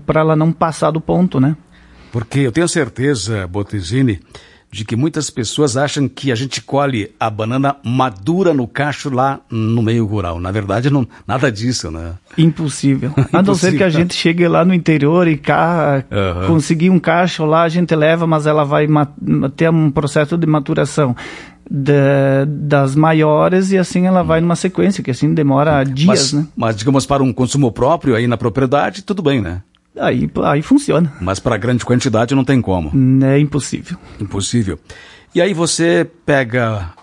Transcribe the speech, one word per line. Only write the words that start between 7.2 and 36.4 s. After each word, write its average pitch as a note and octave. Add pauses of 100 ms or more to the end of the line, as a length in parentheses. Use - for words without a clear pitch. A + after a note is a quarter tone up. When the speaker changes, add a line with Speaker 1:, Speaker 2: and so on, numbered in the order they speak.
Speaker 2:
banana B2+
madura C3
no B2+
cacho C#3+
lá C3+ (100)
no A2+
meio A2+
rural. F2+
Na F2+
verdade, G#2
não, C3+ (180)
nada B2+
disso, A2
né? E2 (240)
Speaker 1:
Impossível. D3 (100)
Speaker 2:
<laughs> A#2
Speaker 1:
A E3
não G3
ser F3+
que D3+
a F#3+
Speaker 2:
Impossível. F3 (120)
Speaker 1:
gente F3
chegue E3+
lá E3
no F#3
interior D#3+
e D#3
ca-, D3+
Speaker 2:
Aham. F#2+
Speaker 1:
conseguir E3
um F#3
cacho E3
lá, D#3+
a E3+
gente E3+
leva, E3
mas D#3
ela D3+
vai D3+
ma-, D3 (480)
ter E3
um D#3
processo D3+
de E3
maturação, D3+ (540)
da, C#3
das C#3+
maiores D#3+
e F#3+
assim F3+
ela F#3
vai D#3+
numa E3+
sequência, F#3
que C3
assim D3
demora C#3+
dias, C#3
Speaker 2:
Mas, D3
Speaker 1:
né? D3+ (100)
Speaker 2:
mas, A2+
digamos, C3
para C#3
um C3
consumo B2+
próprio C#3
aí A#2+
na A#2+
propriedade, C3+
tudo G3
bem, C#3
né? F2+ (380)
Speaker 1:
Aí, D3 (140)
aí D#3
funciona. E3
Speaker 2:
Mas F#2+
para A#2
grande A#2+
quantidade A#2+
não C3+
tem C3+
como. F2 (320)
Speaker 1:
É C#3
impossível. D3 (220)
Speaker 2:
Impossível. G2 (560)
E F3
aí F#3+
você E3+ (160)
pega A2+ (120)